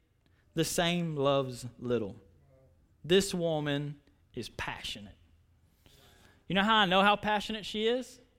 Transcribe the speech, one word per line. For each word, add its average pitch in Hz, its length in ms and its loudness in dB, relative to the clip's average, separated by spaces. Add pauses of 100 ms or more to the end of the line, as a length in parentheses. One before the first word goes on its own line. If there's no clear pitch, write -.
(540)
the 160 100 2
same 170 520 0
loves 135 480 0 (140)
little." 117 380 -2 (880)
This 185 300 2
woman 147 640 -2 (380)
is - 160 -10
passionate. - 680 -10 (1300)
You 165 60 -4
know 196 100 4
how 220 120 4
I 214 80 6
know 185 160 6
how 202 160 6
passionate 208 480 -2
she 214 220 -2
is? 247 320 -2 (200)